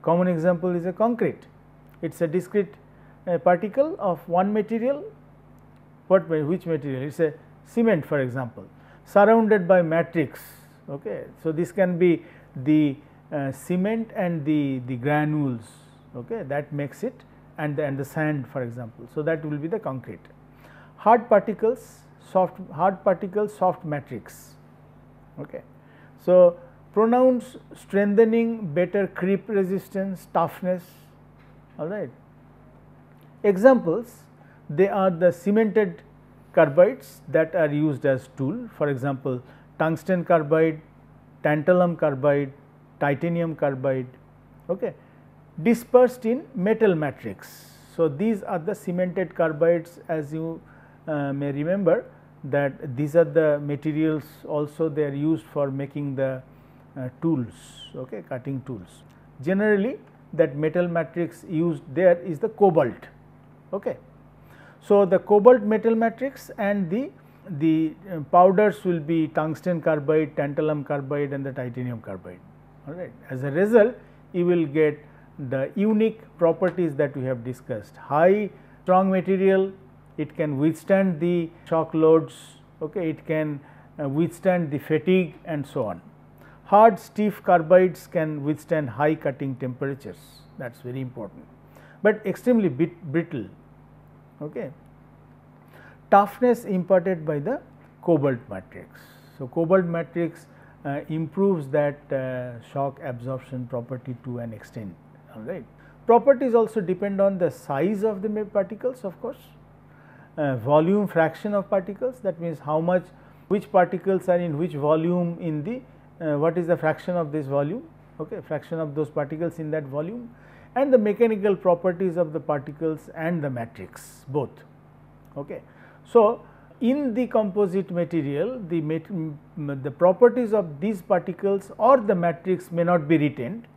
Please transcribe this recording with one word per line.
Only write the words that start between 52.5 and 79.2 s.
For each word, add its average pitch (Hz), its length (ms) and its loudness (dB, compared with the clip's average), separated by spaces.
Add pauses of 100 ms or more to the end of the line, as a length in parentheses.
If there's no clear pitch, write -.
these 147 180 -2
are 170 80 8
the 151 360 2
materials 151 640 -2 (220)
also 151 440 -4
they 151 140 -2
are 143 100 -4
used 156 320 -2
for 143 260 -4
making 139 440 -6
the, 131 260 -4 (580)
uh, 127 80 -8 (140)
tools, 135 320 -2 (420)
okay, 120 320 -14
cutting 131 340 -8
tools. 101 420 -14 (380)
Generally, 202 580 0 (340)
that 151 240 0
metal 156 300 0
matrix 170 640 -6
used 160 340 -2 (100)
there 175 260 4
is 170 200 -8
the 220 100 -2
cobalt. 156 580 2 (640)
Okay. 196 260 -6 (840)
So, 202 240 4
the 180 140 2
cobalt 208 420 8
metal 220 340 0
matrix 226 600 -4
and 202 320 -2
the, 254 200 -4 (400)
the, 160 440 0 (180)
uh, 165 80 -8 (120)
powders 196 520 6
will 170 160 0
be 156 300 -2
tungsten 160 520 -4
carbide, 156 540 0
tantalum 151 500 -4
carbide 143 480 -4
and 139 120 -8
the 135 80 -8
titanium 123 480 -8
carbide, 90 380 -16 (480)
all 143 60 -12
right. 170 180 -12 (180)
As 131 140 -8
a 143 80 -4
result, 214 440 4 (380)
you 175 120 0
will 175 200 2
get 151 340 0 (500)
the 135 260 -4
unique 220 460 0 (160)
properties 165 580 0
that 139 200 -2
we 131 80 -6
have 127 200 -4
discussed. 120 520 -12
High 185 540 2 (340)
strong 185 260 4
material, 190 600 2 (460)